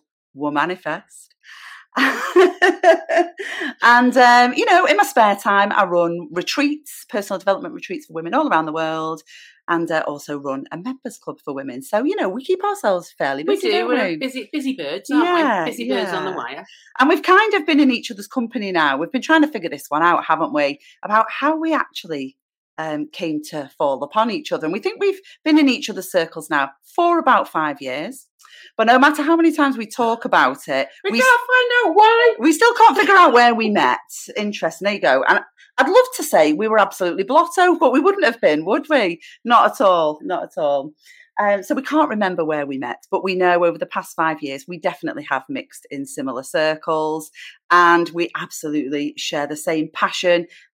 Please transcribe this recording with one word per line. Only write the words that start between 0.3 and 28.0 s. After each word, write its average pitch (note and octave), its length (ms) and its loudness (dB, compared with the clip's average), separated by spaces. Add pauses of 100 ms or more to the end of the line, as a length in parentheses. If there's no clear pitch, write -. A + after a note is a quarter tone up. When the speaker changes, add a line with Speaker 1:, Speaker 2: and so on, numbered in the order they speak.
Speaker 1:
Womanifest. D3+ 920 -6 (680)
<laughs> E4+ 1300 2 (560)
And, B3 320 6
um, B3 380 6
you A4 120 0
know, F#4 200 4
in - 120 2
my G#4 60 4
spare G#3+ 320 2
time, G3+ 360 0
I G3+ 140 2
run F3 460 -2
retreats, D4 800 -4
personal G3+ 300 -6
development F3+ 340 -2
retreats E3+ 320 -12
for D#3+ 80 -20
women E3 200 -8
all D4 140 0
around D#3+ 180 0
the D3+ 60 -8
world, D#3+ 500 -6 (460)
and, E3+ 220 -2
uh, D#3+ 160 -2
also D3 340 -10
run C#3 320 -8
a D#3 60 -12
members A#3+ 400 -12
club C#3+ 260 -14
for D3 100 -10
women. C3+ 280 -12
So, G#3+ 220 -4
you F4+ 120 -2
know, D4 140 -2
we A#3 140 -8
keep F#4 200 0
ourselves A3+ 540 -2
fairly C#3 260 -4
Speaker 2:
We G4 120 0
Speaker 1:
busy, - 140 -4
Speaker 2:
do. G#4 100 0
Speaker 1:
don't - 80 -4
Speaker 2:
We're G#3+ 220 0
Speaker 1:
we? D#3+ 80 -4
Speaker 2:
busy, B3+ 360 -8
busy C4+ 220 -4
birds, D#3+ 340 -10
aren't D4+ 160 2
Speaker 1:
Yeah, D4+ 400 0
Speaker 2:
we? A#3+ 60 -6
Busy A#3 180 -8
birds G3 220 -4
on - 140 -6
the - 60 -8
Speaker 1:
yeah. D3 60 -8
Speaker 2:
wire. C#3 280 -12 (340)
Speaker 1:
And C4+ 100 4
we've F#4 140 2
kind G#4 320 6
of D4+ 100 -2
been D4+ 140 2
in C4+ 120 4
each A#3 200 -6
other's G3+ 160 -14
company A3 440 -6
now. D3 260 0
We've E3 140 -6
been B3 100 -4
trying D#4+ 200 2
to D4 60 2
figure E3 220 -8
this C#3+ 200 -14
one D3+ 140 0
out, E3+ 220 2
haven't D#3 280 -2
we? C#3+ 260 -2 (240)
About A3 280 0
how D#4 280 -2
we D#4+ 140 -2
actually, D3 640 -8 (400)
um, D3+ 340 -8
came D#3 380 -6
to C#3+ 280 -10
fall C#3 260 -2
upon G#3+ 280 -2
each E3 200 -8
other. D#3 140 -6
And D#3+ 80 -4
we G#3+ 60 -6
think G#4 200 -6
we've G4 200 -2 (240)
been D#4 160 4
in C#4 100 4
each A3+ 200 -4
other's F#3 220 -12
circles E3 380 -4
now C#3 220 -2 (240)
for E4+ 240 2
about C4 280 2
five D3+ 340 -4
years. D3 460 -10 (500)